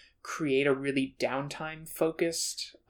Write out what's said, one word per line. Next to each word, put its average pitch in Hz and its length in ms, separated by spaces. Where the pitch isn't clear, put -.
create 143 440
a 139 80
really 135 440
downtime 147 720
focused, - 880